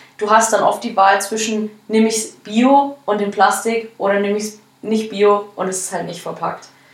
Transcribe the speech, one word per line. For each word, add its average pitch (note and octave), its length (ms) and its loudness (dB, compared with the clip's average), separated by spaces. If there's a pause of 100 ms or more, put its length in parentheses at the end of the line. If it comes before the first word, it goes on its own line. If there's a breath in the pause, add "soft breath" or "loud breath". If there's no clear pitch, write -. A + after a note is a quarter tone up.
(200 loud breath)
Du G#3 100 -2
hast A3 240 4
dann G3+ 80 2
oft - 220 0
die G#3 120 -6
Wahl G3 260 4
zwischen, G#3+ 500 -4 (160)
nehm A3 180 2
ich's - 280 -4 (100)
Bio C4+ 640 2
und G#3 140 0
in G3+ 120 -2
Plastik A3+ 680 0
oder G3 220 0
nehm G3+ 160 0
ich's G#3+ 240 -8 (240)
nicht G#3+ 260 -2
Bio G#3 460 2
und F#3+ 120 -4
es F#3 140 -6
ist - 100 -8
halt E3+ 140 -6
nicht E3+ 160 -12
verpackt. E3 460 -8 (260 soft breath)